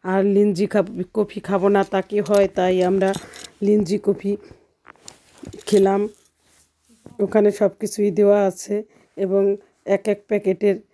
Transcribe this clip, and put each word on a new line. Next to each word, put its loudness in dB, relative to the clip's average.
আর 0
লিঞ্জি 2
খাব-, 0
কফি -4
খাবো 0
না 2
তা 0
কি -2
হয়, 4
তাই 0
আমরা 0
লিঞ্জি 2
কফি -2
খেলাম। 2
ওখানে 2
সব 2
কিছুই -2
দেওয়া 4
আছে -8
এবং 0
এক -4
এক -4
প্যাকেটের -2